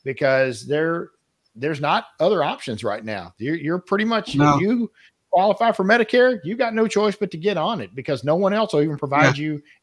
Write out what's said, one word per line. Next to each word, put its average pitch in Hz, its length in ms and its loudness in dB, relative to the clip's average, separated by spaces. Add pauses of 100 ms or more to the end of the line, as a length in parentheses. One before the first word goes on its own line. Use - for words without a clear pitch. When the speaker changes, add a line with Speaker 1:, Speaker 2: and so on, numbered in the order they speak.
Speaker 1:
because 131 640 0
there, 160 440 -4 (460)
there's 139 240 -6
not 165 260 0 (140)
other 180 240 2
options 139 400 -6
right 110 220 -4
now. 95 320 -10
You're, 139 180 -6
you're 165 240 -4
pretty 202 260 -2
much, 220 300 -2
Speaker 2:
No. 147 200 4
Speaker 1:
if 143 60 0
you 226 300 0 (400)
qualify 202 400 2
for 208 120 0
Medicare, 240 600 2
you 185 120 -6
got 233 180 -2
no 220 140 2
choice 208 280 2
but 196 160 -4
to 170 60 -10
get 185 200 -2
on 185 220 -2
it 95 160 -10
because 135 280 -6
no 147 120 2
one 190 180 2
else 214 200 -2
will 147 80 4
even 151 160 0
provide 139 400 4
Speaker 2:
Yeah. 143 60 -6
Speaker 1:
you 151 200 -6 (180)